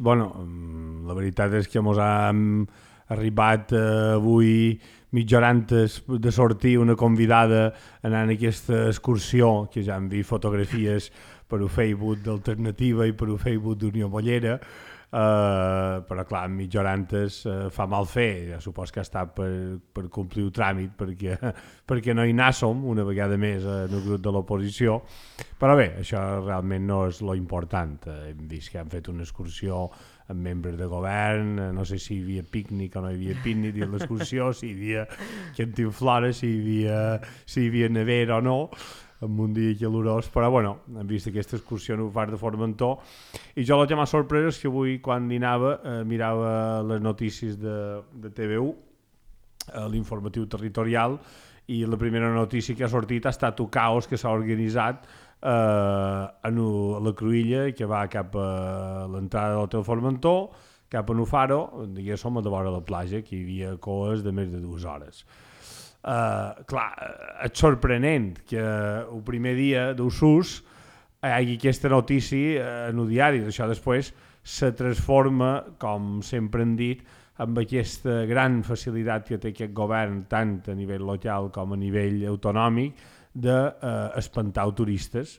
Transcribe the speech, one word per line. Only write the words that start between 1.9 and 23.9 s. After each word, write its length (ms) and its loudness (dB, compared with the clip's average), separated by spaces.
hem 640 4
arribat, 640 4
eh, 400 4
avui 640 6
mitja 220 6
hora 100 6
antes 560 4
de 240 0
sortir 480 6
una 160 6
convidada 800 6
anant 240 2
a 80 2
aquesta 480 0
excursió, 800 4
que 160 -4
ja 160 -2
hem 100 -4
vist 220 -2
fotografies 800 0
per 100 -2
un 100 -2
Facebook 540 0
d'Alternativa 840 0
i 100 -2
per 160 -2
un 40 -4
Facebook 440 -2
d'Unió 260 -2
Bollera. 520 0
Eh, 960 2
però 240 -6
clar, 240 -4
mitja 300 -2
hora 120 2
antes, 540 -2
eh, 240 -2
fa 160 -2
mal 240 0
fer, 400 0
ja 100 -10
supos 320 -10
que 60 -8
ha 80 -6
estat 300 -6
per, 420 -4
per 180 -8
complir 320 -4
el 80 0
tràmit, 460 0
perquè, 380 -4
<laughs> 260 -18
perquè 240 0
no 140 4
hi 80 4
anàssim, 500 4
una 220 0
vegada 320 2
més, 240 0
eh, 240 -2
en 80 -4